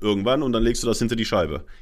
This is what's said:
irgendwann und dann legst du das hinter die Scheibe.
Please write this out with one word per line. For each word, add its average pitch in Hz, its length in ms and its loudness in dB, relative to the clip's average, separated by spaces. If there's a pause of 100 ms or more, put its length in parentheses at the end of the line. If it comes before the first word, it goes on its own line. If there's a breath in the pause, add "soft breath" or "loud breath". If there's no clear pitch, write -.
irgendwann 107 420 0
und 131 120 0
dann 113 80 2
legst 117 200 2
du 113 40 -6
das 113 140 2
hinter 117 160 0
die 113 100 0
Scheibe. 78 400 0 (160 soft breath)